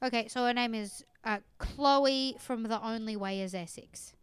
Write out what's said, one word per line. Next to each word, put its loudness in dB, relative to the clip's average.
Okay, 0
so 0
her 4
name 0
is, -6
uh, -2
Chloe 4
from -4
The -2
Only -4
Way -2
Is -4
Essex. -12